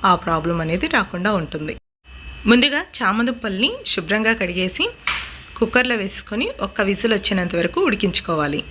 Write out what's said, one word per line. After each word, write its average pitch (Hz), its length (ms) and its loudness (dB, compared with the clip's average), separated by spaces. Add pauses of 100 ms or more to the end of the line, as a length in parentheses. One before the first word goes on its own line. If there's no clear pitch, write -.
ఆ - 20 8 (120)
ప్రాబ్లం 165 400 0
అనేది 175 320 0
రాకుండా 190 420 0
ఉంటుంది. 156 360 -4 (760)
ముందుగా 277 320 6 (160)
చామదుంపల్ని 226 720 0 (220)
శుభ్రంగా 214 500 0
కడిగేసి 180 420 -2 (720)
కుక్కర్లో 247 440 2
వేసుకొని 208 460 -4 (180)
ఒక్క 214 240 -4
విజిల్ 220 260 2
వచ్చేంత 185 440 0
వరకు 220 280 0
ఉడికించుకోవాలి. 165 720 0 (120)